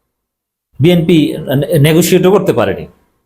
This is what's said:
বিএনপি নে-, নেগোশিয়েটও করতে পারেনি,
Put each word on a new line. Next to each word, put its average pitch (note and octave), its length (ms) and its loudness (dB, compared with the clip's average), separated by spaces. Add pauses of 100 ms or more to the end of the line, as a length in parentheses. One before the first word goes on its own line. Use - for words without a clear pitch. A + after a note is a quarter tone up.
(800)
বিএনপি E3 580 0
নে-, C#3+ 420 -2
নেগোশিয়েটও E3 520 2
করতে F#3+ 220 0
পারেনি, F#2+ 340 -4 (380)